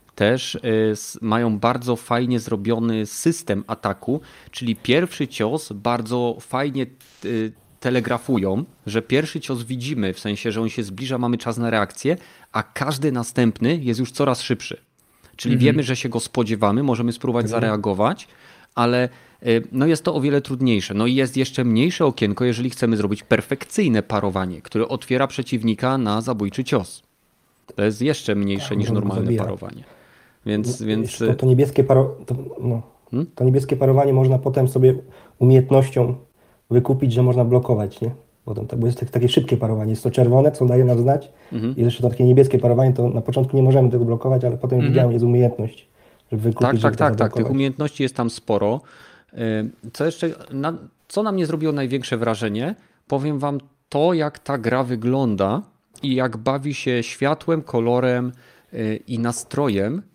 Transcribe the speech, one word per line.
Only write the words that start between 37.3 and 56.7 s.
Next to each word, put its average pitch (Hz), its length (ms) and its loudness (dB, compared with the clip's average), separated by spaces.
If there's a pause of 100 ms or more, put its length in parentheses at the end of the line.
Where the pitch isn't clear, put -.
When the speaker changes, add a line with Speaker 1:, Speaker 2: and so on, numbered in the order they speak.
Speaker 3:
blokować, 113 560 2
nie? 117 100 -4 (340)
Potem 107 220 -8
to, 123 100 -6
bo 117 100 0
jest 120 120 -2
tak-, 127 100 -6
takie 123 200 2
szybkie 127 280 2
parowanie. 110 320 -2
Jest 110 140 -4
to 123 80 0
czerwone, 131 400 4
co 131 140 0
daje 123 200 4
nam 120 140 2
znać, 135 300 0 (220)
Speaker 1:
Mhm. 117 260 -4
Speaker 3:
i 120 40 0
jeszcze 120 220 0
to 120 60 4
takie 120 140 0
niebieskie 127 360 6
parowanie, 127 340 4
to 120 160 0
na 117 120 -2
początku 131 360 0
nie 131 60 6
możemy 131 280 6
tego 120 140 2
blokować, 123 380 0
ale 123 140 0
potem 127 220 0
Speaker 2:
Mhm. 131 140 2
Speaker 3:
widziałem, 123 180 4
jest 117 140 2
umiejętność, 120 640 2 (440)
żeby 107 120 -4
wykupić, 113 260 0
Speaker 1:
Tak, 120 80 2
Speaker 3:
żeby 107 40 0
Speaker 1:
tak, 135 140 4
Speaker 3:
to - 20 -12
Speaker 1:
tak, 151 100 4
tak. 110 100 2
Tych 120 120 2
Speaker 3:
zablokować. 117 260 -2
Speaker 1:
umiejętności 139 480 -2
jest 131 120 -2
tam 117 140 -2
sporo. 107 520 -2 (520)
Y, - 40 -16 (560)
co 147 120 -2
jeszcze, 165 240 -2 (220)
na, 143 220 -4 (340)
co 208 160 -2
na 214 80 -2
mnie 185 140 0
zrobiło 156 280 -2
największe 131 440 -2
wrażenie, 113 580 -2 (320)
powiem 139 320 -2
wam, 143 180 -4 (320)
to, 160 240 2
jak 151 260 -4
ta 139 180 -6
gra 123 260 0
wygląda 120 760 0 (420)
i 131 120 0
jak 123 220 -2
bawi 135 360 -4